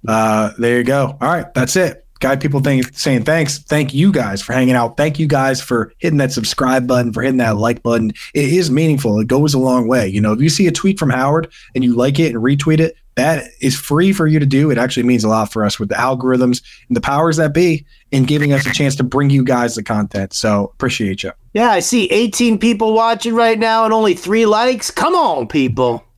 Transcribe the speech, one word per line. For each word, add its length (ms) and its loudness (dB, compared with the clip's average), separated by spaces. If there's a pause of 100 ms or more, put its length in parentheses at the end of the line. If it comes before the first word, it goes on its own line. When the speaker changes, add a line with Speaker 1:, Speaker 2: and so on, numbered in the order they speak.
Speaker 1:
Uh, 500 0
there 200 2
you 60 0
go. 380 -2
All 80 0
right, 240 -4
that's 220 -2
it. 240 0 (200)
Guy, 180 0
people 240 -2
thank, 360 -2
saying 280 0
thanks. 320 0
Thank 360 -2
you 160 4
guys 320 -2
for 120 -6
hanging 220 2
out. 200 0
Thank 240 -2
you 80 0
guys 340 0
for 360 -4
hitting 220 0
that 120 0
subscribe 560 -2
button, 240 0
for 100 -6
hitting 180 0
that 180 0
like 260 -2
button. 280 0 (220)
It 200 0
is 180 2
meaningful. 480 0
It 80 -2
goes 260 2
a 60 2
long 300 0
way. 180 2
You 140 -2
know, 100 2
if 80 -2
you 80 4
see 200 2
a 40 2
tweet 260 0
from 120 0
Howard 420 0 (240)
and 80 0
you 100 2
like 260 0
it 140 2
and 80 -4
retweet 380 2
it, 160 0 (200)
that 280 0 (180)
is 160 0
free 360 0
for 120 0
you 140 4
to 60 0
do. 260 2
It 60 0
actually 260 -2
means 220 2
a 20 2
lot 240 0
for 140 -2
us 140 -2
with 100 -4
the 60 -4
algorithms 680 0 (240)
and 80 -2
the 60 -2
powers 360 0
that 160 0
be 320 0 (260)
in 120 2
giving 300 0
us 120 0
a 60 -6
chance 240 0
to 80 -2
bring 260 0
you 140 4
guys 320 0
the 80 -8
content. 480 -4
So 440 -2
appreciate 480 -4
you. 80 -8 (220)
Speaker 2:
Yeah, 180 2
I 100 2
see 240 0
eighteen 520 0
people 360 0
watching 420 0
right 240 2
now 240 2
and 100 2
only 200 2
three 320 0
likes. 440 0
Come 240 -2
on, 340 0
people. 580 -2 (120)